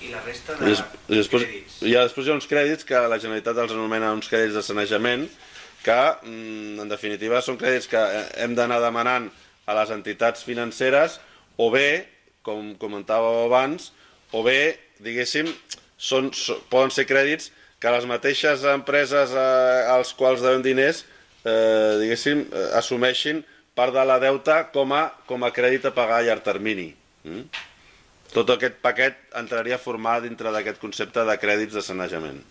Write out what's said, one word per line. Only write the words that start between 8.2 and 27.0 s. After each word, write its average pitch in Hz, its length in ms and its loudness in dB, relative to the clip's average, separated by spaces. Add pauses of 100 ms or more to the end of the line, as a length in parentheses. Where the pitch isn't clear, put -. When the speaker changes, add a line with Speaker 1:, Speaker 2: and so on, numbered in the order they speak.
Speaker 2:
hem 120 100 -4
d'anar 120 280 0
demanant 117 480 -2 (340)
a 104 160 -2
les 107 100 -2
entitats 107 540 -2
financeres, 131 760 0 (380)
o 117 160 2
bé, 143 340 2 (380)
com 107 340 -8
comentàveu 110 680 0
abans, 131 440 0 (400)
o 113 140 -2
bé, 139 320 2 (240)
diguéssim, 123 480 -4 (480)
són, 131 400 0
so-, - 320 -6
poden 131 240 4
ser 139 160 0
crèdits 139 420 2 (300)
que 117 80 0
les 120 160 2
mateixes 135 640 0
empreses, 139 640 2
eh, 127 560 4
als 127 240 2
quals 131 320 2
devem 131 160 4
diners, 131 420 2 (400)
eh, 110 600 4
diguéssim, 127 500 0
eh, 92 140 -2 (100)
assumeixin 127 640 0 (320)
part 123 200 2
de 131 120 4
la 131 160 4
deuta 147 500 2
com 139 220 0
a, 151 140 2 (180)
com 123 180 -6
a 120 80 0
crèdit 123 380 2
a - 60 -10
pagar 117 240 2
a 120 80 2
llarg 110 180 0
termini. 95 460 -4 (320)